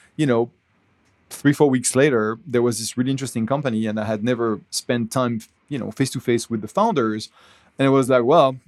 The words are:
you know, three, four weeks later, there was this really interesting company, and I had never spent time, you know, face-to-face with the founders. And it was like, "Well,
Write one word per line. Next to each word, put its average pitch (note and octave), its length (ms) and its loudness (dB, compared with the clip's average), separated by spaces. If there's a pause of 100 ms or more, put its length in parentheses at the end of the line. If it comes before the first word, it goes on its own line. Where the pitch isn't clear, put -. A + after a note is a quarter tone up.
(160)
you D3+ 100 0
know, A#2+ 240 2 (760)
three, - 240 2
four D3 180 4
weeks B2+ 240 -2
later, A#2 520 2
there A#2+ 160 0
was A#2+ 180 0
this A2 160 -10
really B2 160 0
interesting B2 340 -4
company, B2 400 -2
and A2 140 -4
I G#2+ 40 -4
had G#2+ 200 -4
never A#2 360 -2 (100)
spent A#2 420 -4
time, A#2+ 280 -2 (280)
you C#3 100 -8
know, G2+ 140 -8
face-to-face A#2+ 580 -2
with A2+ 100 -4
the G2+ 80 -12
founders. C3 640 -2 (480)
And C3+ 80 2
it C3+ 40 4
was C3+ 200 2
like, B2+ 140 4
"Well, C3+ 320 4 (120)